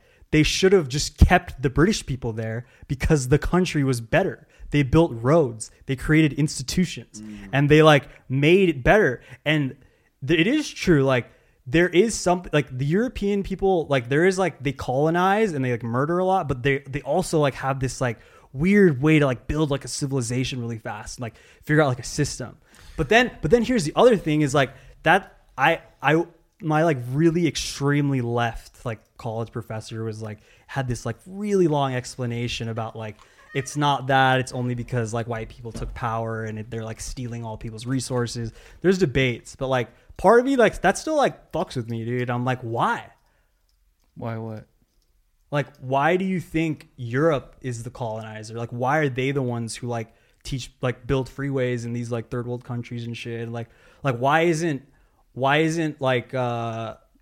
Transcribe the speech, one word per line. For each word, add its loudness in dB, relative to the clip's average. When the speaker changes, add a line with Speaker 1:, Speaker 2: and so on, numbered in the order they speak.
Speaker 1:
"They 4
should 4
have 4
just -6
kept 4
the 0
British 2
people -6
there -6
because 0
the 4
country 0
was 0
better. -2
They 2
built 4
roads, 0
they -2
created 2
institutions, -4
Speaker 2:
Mm. -14
Speaker 1:
and 2
they, 8
like, 6
made 4
it -4
better." 4
And 0
th-, 4
it 4
is 0
true. 2
Like, 0
there 4
is 4
something, -2
like, 0
the -4
European 0
people, 0
like, 0
there 4
is, 2
like, -2
they 0
colonize 0
and -2
they, 0
like, -2
murder 0
a 0
lot, 0
but -4
they, 2
they -8
also, 0
like, 2
have -4
this, -4
like, -4
weird 4
way 6
to, 4
like, -2
build, 0
like, -2
a -14
civilization -4
really -8
fast -12
and, -10
like, -10
figure 4
out, 4
like, 0
a -16
system. -6
But -2
then, 6
but 0
then 4
here's 0
the -4
other 8
thing 0
is, 0
like, 2
that 2
I, 2
I, 2
my, 2
like, 2
really 2
extremely 0
left, -4
like, -8
college -8
professor -10
was, -8
like, -12
had -6
this, -6
like, -6
really 2
long 0
explanation -6
about, -8
like, -12
it's -6
not 0
that, 4
it's -6
only -4
because, -6
like, -4
white -8
people -16
took -10
power -6
and -10
it, -12
they're, -8
like, -12
stealing -10
all -10
people's -12
resources. -4
There's 4
debates, 0
but, -6
like, 0
part 6
of 2
me, 2
like, 2
that 2
still, -4
like, 0
fucks -6
with -6
me, -6
dude. -4
I'm -4
like, -2
"Why?" -4
Speaker 3:
Why -8
what? -12
Speaker 1:
Like, -2
why 0
do -2
you -2
think -4
Europe 0
is -8
the -12
colonizer? -10
Like, -6
why 0
are 2
they -2
the -2
ones -4
who, -10
like, -6
teach, -8
like, -4
build -2
freeways -4
in -6
these, -6
like, -6
third -6
world -8
countries -8
and -8
shit? -10
Like, -10
like, 0
why 2
isn't, 0
why 2
isn't, -2
like, -2
uh, -6